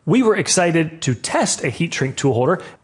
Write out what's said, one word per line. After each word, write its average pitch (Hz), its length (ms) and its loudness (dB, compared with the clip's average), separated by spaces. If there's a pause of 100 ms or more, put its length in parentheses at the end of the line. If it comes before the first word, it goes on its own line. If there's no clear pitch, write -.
We 214 160 4
were 214 140 4
excited 165 680 0
to 127 140 -2
test - 480 -2
a 139 80 -2
heat 165 200 -4
shrink 131 240 -4
tool 135 200 0
holder. 147 260 2 (220)